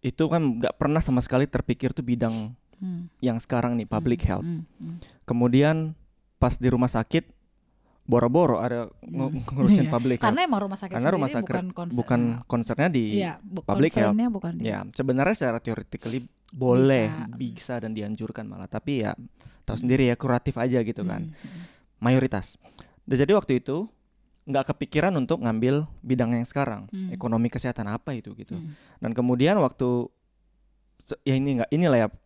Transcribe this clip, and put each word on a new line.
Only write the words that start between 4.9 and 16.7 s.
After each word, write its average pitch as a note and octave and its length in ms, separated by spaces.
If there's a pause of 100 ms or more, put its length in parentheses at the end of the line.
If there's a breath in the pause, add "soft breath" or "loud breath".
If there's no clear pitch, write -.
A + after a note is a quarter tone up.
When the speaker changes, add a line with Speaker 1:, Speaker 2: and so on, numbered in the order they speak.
Speaker 1:
Kemudian B2 520 (600)
pas B2+ 180
di B2 140
rumah B2 220
sakit, - 420 (720)
boro-boro A#2+ 560
ada A#2+ 320 (100)
ngu-, C3+ 300
Speaker 2:
Hmm. B2+ 180
Speaker 1:
ngurusin C#3+ 380
Speaker 2:
Iya. - 60
Speaker 1:
public A#2+ 240
health. - 80
Speaker 2:
Karena A#3+ 180
emang C4 180
rumah G3 160
sakit F#3 140
Speaker 1:
Karena B2 180
rumah E3 200
Speaker 2:
sendiri B2 100
Speaker 1:
sakit - 140
Speaker 2:
bukan - 180
konser-, F3 240
Speaker 1:
bukan A#2+ 260
Speaker 2:
nah. A#2 220
Speaker 1:
konsernya A#2 480
di C3 120 (140)
Speaker 2:
Iya, D#3+ 220
bu-, F#3 240
Speaker 1:
public D#3+ 300
health. A3 180
Speaker 2:
concernnya A3 180
bukan F#3 240
di E3+ 120
Speaker 1:
Ya, G2+ 140 (100)
sebenarnya C3+ 440
secara B2 240
theoretically A2+ 640 (300)
boleh, B2+ 580